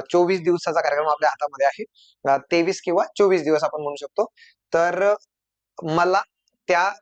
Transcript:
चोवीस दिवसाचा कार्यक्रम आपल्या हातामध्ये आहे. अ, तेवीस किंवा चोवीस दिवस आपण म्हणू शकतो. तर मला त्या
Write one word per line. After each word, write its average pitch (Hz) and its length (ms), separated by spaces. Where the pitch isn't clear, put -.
चोवीस 175 280
दिवसाचा 165 420
कार्यक्रम 151 280
आपल्या 151 200
हातामध्ये 139 380
आहे. 208 160
अ, 139 40
तेवीस 170 300
किंवा 185 220
चोवीस 190 240
दिवस 151 220
आपण 151 180
म्हणू 147 140
शकतो. 143 300
तर 180 400
मला 170 380
त्या 180 240